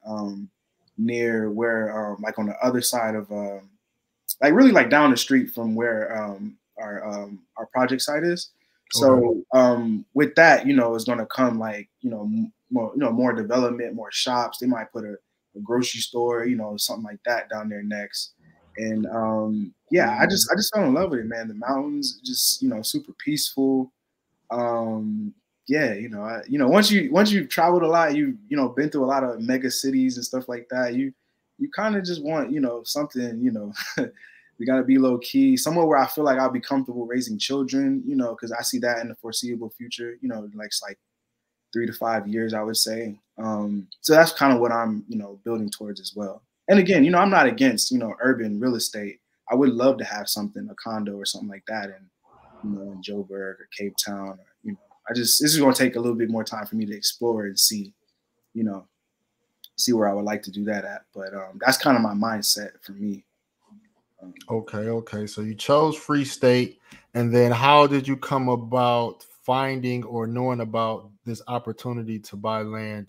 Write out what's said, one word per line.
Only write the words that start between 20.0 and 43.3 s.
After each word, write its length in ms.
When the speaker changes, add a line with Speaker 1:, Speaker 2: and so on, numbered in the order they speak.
Speaker 1:
I 60
just, 260
I 20
just 180
fell 120
in 100
love 160
with 100
it, 60
man. 220
The 60
mountains, 680
just, 400
you 60
know, 140
super 320
peaceful. 760
Um, 840
yeah, 260
you 160
know, 140
I, 260
you 100
know, 100
once 220
you, 220
once 180
you've 200
traveled 320
a 40
lot, 300
you've, 220
you 80
know, 140
been 180
through 160
a 20
lot 160
of 200
mega 280
cities 460
and 80
stuff 240
like 220
that, 240
you, 180
you 180
kinda 240
just 240
want, 260
you 100
know, 240
something, 580
you 80
know, 240
<laughs> 100
you 60
gotta 180
be 140
low 220
key, 360
somewhere 300
where 140
I 80
feel 180
like 140
I'll 100
be 120
comfortable 440
raising 320
children, 680
you 100
know, 180
'cause 180
I 100
see 160
that 220
in 80
the 80
foreseeable 520
future, 540
you 80
know, 240
like, 140
it's 120
like 180
three 160
to 60
five 340
years, 280
I 80
would 160
say. 420